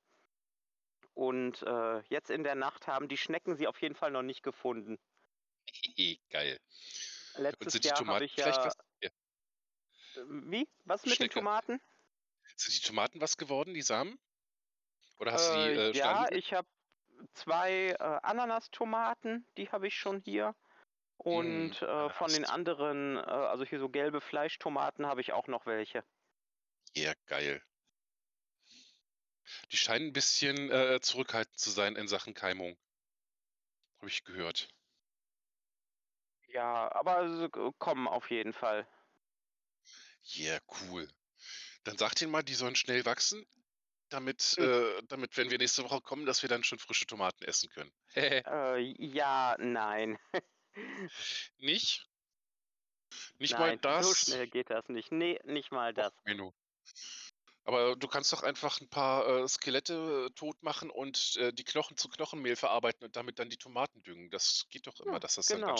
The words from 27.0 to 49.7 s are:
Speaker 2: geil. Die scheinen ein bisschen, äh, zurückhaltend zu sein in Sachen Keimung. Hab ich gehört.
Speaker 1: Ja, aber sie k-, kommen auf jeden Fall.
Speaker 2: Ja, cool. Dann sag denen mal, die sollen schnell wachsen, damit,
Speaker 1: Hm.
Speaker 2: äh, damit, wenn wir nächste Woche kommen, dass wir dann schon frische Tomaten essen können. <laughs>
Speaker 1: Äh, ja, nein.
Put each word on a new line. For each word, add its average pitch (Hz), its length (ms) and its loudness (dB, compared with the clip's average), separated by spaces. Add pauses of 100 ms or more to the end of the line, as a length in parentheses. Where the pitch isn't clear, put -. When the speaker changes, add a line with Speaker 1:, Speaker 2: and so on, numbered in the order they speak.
Speaker 2:
geil. 71 360 -2 (2000)
Die - 60 0
scheinen 131 320 2
ein 139 40 -8
bisschen, 139 580 2
äh, 131 300 6
zurückhaltend - 580 0
zu 104 120 0
sein 101 260 2
in 104 120 -4
Sachen 101 260 -2
Keimung. 92 420 -4 (1200)
Hab 101 80 -10
ich - 160 -4
gehört. 90 440 -4 (1800)
Speaker 1:
Ja, 120 440 0
aber 180 440 4
sie 165 140 -2
k-, 113 280 -2
kommen 131 300 0
auf - 220 -2
jeden 113 220 -2
Fall. 107 340 -2 (1400)
Speaker 2:
Ja, 156 360 -4 (240)
cool. 90 260 -8 (760)
Dann 104 140 -8
sag 113 160 2
denen 160 180 0
mal, 156 100 2
die 139 120 -6
sollen 123 220 0
schnell 123 280 2
wachsen, 202 420 0 (600)
damit, 131 340 -4 (140)
Speaker 1:
Hm. 135 80 4 (340)
Speaker 2:
äh, 110 100 -8
damit, 135 280 -6
wenn 123 140 2
wir 123 80 0
nächste 123 260 2
Woche 135 160 -2
kommen, 143 260 -6
dass 127 160 2
wir 135 60 -2
dann 120 160 2
schon - 140 0
frische - 280 0
Tomaten 104 380 -2
essen - 260 0
können. 71 220 -12 (160)
<laughs> 135 380 2
Speaker 1:
Äh, 131 320 0 (260)
ja, 135 540 2
nein. 110 600 0 (560)